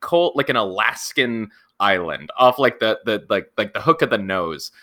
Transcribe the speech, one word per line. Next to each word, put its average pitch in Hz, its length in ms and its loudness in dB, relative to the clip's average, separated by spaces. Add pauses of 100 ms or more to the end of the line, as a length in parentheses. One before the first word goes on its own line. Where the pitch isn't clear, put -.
cold, 175 340 0
like, 139 140 0
an 127 80 -2
Alaskan 110 920 -2 (320)
island 85 560 0
off, 127 200 6
like, 127 220 2
the, 110 240 0
the, 107 260 -2
like, 98 280 -2
like, 104 160 -4
the 101 80 -6
hook 160 200 2
of 135 80 2
the 110 80 2
nose, 92 540 -6 (120)